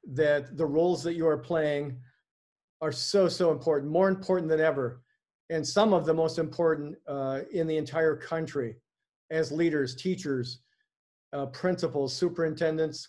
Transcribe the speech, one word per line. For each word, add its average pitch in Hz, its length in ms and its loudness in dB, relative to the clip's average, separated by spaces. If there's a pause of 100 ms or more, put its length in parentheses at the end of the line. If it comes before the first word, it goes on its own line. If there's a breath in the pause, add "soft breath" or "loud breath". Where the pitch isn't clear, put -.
(120)
that 147 460 2
the 160 80 2
roles 160 360 2
that 170 120 -2
you 165 120 0
are 156 120 4
playing 147 600 -2 (840 soft breath)
are 156 100 -2
so, 190 340 2
so 170 240 2
important, 147 400 0
more 185 200 4
important 185 400 0
than 160 100 2
ever, 139 400 0 (500)
and 160 160 -2
some 208 280 4
of 160 100 4
the 160 80 2
most 160 260 2
important, 156 560 0 (120)
uh, 135 340 -4 (120)
in 165 140 0
the 156 120 0
entire 156 360 0
country 139 640 -6 (540)
as 160 200 0
leaders, 151 440 0
teachers, 135 640 -4 (720)
uh, 139 140 -4
principals, 143 680 -2
superintendents, 160 960 -2